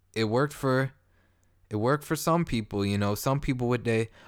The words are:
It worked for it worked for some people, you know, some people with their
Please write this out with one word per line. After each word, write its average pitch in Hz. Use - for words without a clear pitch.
It 113
worked 131
for 131
it 107
worked 127
for -
some 165
people, 107
you 101
know, 101
some 135
people 123
with 120
their 113